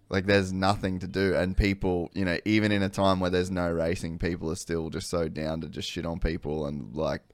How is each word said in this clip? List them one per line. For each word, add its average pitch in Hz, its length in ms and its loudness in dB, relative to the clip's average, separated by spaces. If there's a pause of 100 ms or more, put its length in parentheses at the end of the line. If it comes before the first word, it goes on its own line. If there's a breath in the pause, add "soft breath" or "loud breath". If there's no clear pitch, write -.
Like, 95 160 0
there's 98 260 4
nothing 95 480 2
to 90 80 -6
do. 95 280 2
And 92 200 2
people, 95 580 2
you 95 120 0
know, 87 200 2
even 107 260 4
in 101 100 2
a 95 80 2
time 95 300 2
where 90 100 2
there's 92 220 2
no 87 180 0
racing, 82 480 -2
people 85 340 -2
are - 40 -4
still 82 340 -4
just 76 200 -8
so 85 180 0
down 78 340 -6
to 78 80 -8
just - 200 -8
shit 85 160 -6
on 85 140 -6
people 78 460 -2
and, 69 300 -8
like, 76 260 -2 (120)